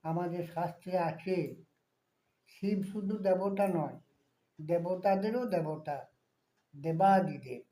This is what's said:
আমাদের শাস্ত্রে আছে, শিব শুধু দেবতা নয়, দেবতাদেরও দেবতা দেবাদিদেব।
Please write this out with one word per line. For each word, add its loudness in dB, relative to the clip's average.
আমাদের -2
শাস্ত্রে -4
আছে, -2
শিব -2
শুধু -4
দেবতা 2
নয়, -2
দেবতাদেরও 0
দেবতা -2
দেবাদিদেব। 2